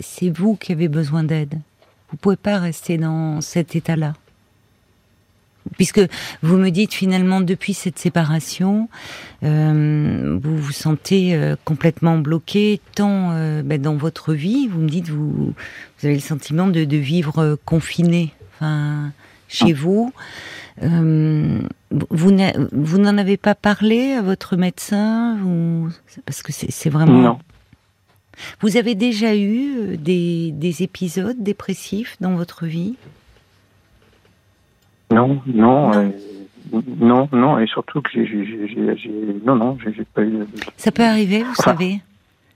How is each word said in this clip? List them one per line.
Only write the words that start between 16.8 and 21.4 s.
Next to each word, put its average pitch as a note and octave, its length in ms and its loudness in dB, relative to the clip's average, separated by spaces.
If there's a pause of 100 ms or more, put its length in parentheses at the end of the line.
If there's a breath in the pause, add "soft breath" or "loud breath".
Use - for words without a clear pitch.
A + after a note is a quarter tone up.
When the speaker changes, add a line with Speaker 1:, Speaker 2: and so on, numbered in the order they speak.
Speaker 1:
de D3 120 0
vivre, D3+ 440 -2
euh, D3+ 160 2 (100)
confiné, E3+ 640 0 (220)
enfin, D3 560 -4 (380 soft breath)
chez - 180 0
Speaker 2:
Non. E3+ 80 4
Speaker 1:
vous. G3 380 0 (720 loud breath)
Euh, D#3 720 2 (320)